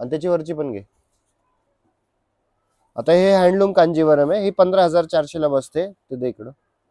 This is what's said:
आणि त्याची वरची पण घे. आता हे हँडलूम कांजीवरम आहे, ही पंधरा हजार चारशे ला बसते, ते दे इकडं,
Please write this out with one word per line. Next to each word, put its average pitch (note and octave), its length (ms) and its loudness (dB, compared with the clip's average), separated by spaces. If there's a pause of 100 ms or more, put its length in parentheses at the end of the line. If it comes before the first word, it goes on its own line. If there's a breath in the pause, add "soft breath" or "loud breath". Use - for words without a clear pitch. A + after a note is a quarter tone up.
आणि B2 100 -10
त्याची D#3 180 -6
वरची E3+ 240 -2
पण D3 200 -8
घे. G2 100 -12 (2250)
आता A#2+ 160 0
हे F#3+ 220 4
हँडलूम F#3+ 380 2
कांजीवरम D#3 580 2
आहे, G3+ 120 -2
ही G3 80 -2
पंधरा F#3 340 2
हजार E3+ 200 0
चारशे D#3+ 360 -4
ला D3+ 80 0
बसते, D#3 440 -4
ते - 240 -16
दे B2 120 -6
इकडं, A2+ 220 -12 (400)